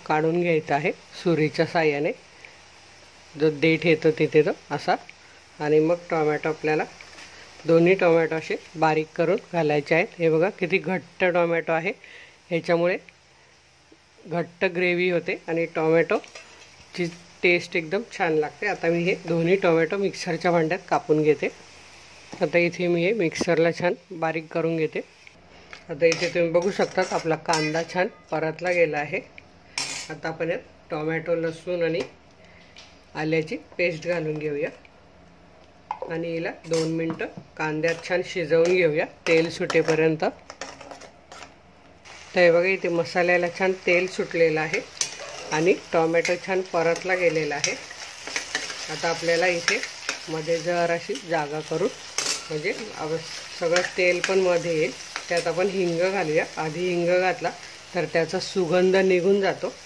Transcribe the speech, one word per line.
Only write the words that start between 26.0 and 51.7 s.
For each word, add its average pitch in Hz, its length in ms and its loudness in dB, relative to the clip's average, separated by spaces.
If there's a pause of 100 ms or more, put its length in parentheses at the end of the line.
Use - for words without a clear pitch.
इथे 165 280 2
तुम्ही 170 160 2
बघू 175 200 2
शकता, 185 400 0
आपला 160 260 0
कांदा 156 460 0 (120)
छान 180 120 2 (240)
परतला 156 420 -2
गेला 160 260 2
आहे. 151 220 -4 (880)
आता 160 180 -8
आपण 165 220 -4
यात 190 80 -2 (320)
टोमॅटो, 160 440 -2
लसूण 165 480 -4
आणि 165 180 0 (1120)
आल्याची 156 420 -2
पेस्ट 170 500 -4
घालून 156 320 -2
घेऊया 151 300 -4 (1400)
आणि 165 220 -4
हिला 165 180 -4 (180)
दोन 165 240 0
मिनटं 165 340 -4 (300)
कांद्यात 156 380 -2 (140)
छान 185 160 0
शिजवून 165 520 2
घेऊया 170 280 2 (240)
तेल 165 220 4
सुटेपर्यंत. 160 720 2 (2000)
तर 185 60 4
हे 175 120 8
बघा, 175 160 4
इथे 185 200 0
मसाल्याला 175 580 2 (120)
छान 190 140 2 (140)
तेल 180 200 4
सुटलेलं 165 540 0
आहे 160 200 -2 (720)
आणि 165 200 2 (200)
टोमॅटो 165 400 2 (140)
छान 190 140 0
परतला 170 540 -2
गेलेला 156 400 0
आहे. 147 160 -2 (1200)
आता 156 160 -4
आपल्याला 170 380 0
इथे 180 340 -2 (480)
मध्ये 160 300 -4
जराशी 170 560 -2 (140)
जागा 156 320 -4
करून, 160 280 -2 (640)